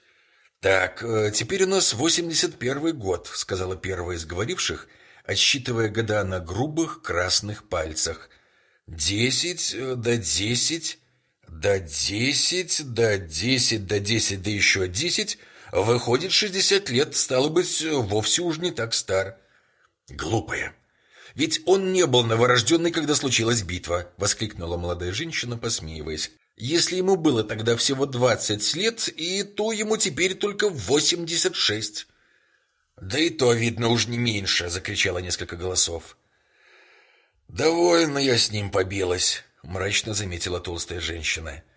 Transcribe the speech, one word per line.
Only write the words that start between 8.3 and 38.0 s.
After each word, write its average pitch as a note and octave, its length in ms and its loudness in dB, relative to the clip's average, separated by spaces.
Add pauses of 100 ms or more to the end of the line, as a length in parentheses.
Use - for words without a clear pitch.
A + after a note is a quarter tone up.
«Десять, A2 880 0
э, C3 180 -4
да A#2+ 220 2
десять, A2+ 800 0 (480)
да F2 320 0
десять, C3 1160 -2
да G#2+ 220 2
десять, G2 720 0
да G2+ 640 0
еще F#2+ 380 2
десять. E3 500 -2 (320)
Выходит, A#2+ 600 2
шестьдесят G3 580 2
лет, C#3 240 2
стало C3 340 2
быть, E3+ 340 2
э, D#3 100 -2
вовсе A2 500 2
уж E3 160 -2
не F3 140 -4
так A2+ 200 -6
стар». F#2+ 440 -2 (720)
«Глупая! - 640 -4 (640)
Ведь D#3+ 300 0
он F#3 260 4
не F3+ 140 4
был B2 180 4
новорожденный, B2 640 4
когда D3+ 240 0
случилась A#2 480 2
битва», F2 540 -4
воскликнула F2+ 600 -2
молодая F2 360 -4
женщина, A#2+ 440 -6
посмеиваясь. D#2+ 760 -6 (240)
Если D#3+ 400 0
ему F#3 200 4
было C#3+ 280 4
тогда A2 320 0
всего C3+ 300 2
двадцать A#2+ 680 2
лет, A3 400 -2
и F#3 280 -4
то G3+ 300 -2
ему G#3+ 260 0
теперь F3+ 360 0
только G3+ 360 0
восемьдесят E3 840 0
шесть. - 520 -4 (920)
«Да G#2+ 220 -4
и E3 100 4
то, C3 240 4
видно, A#2 360 2
уж A2+ 180 2
не A#2+ 100 -4
меньше!» — G2+ 540 0
закричало F2+ 480 -2
несколько F2+ 380 -6
голосов. F2 600 -2 (1300)
«Довольно E3 680 4